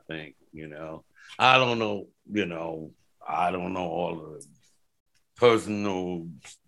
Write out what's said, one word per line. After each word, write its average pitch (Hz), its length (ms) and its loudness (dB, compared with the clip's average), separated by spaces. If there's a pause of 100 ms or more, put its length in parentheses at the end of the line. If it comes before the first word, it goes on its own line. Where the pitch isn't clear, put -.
think, 78 280 -10 (160)
you 78 160 -14
know. 78 360 -12 (340)
I 127 200 8
don't 120 200 2
know, 104 300 -2 (220)
you 101 160 0
know, 80 460 -8 (340)
I 87 240 0
don't 90 220 -4
know 90 160 -4
all 85 280 -4
the 78 300 -14 (920)
personal 98 920 2 (400)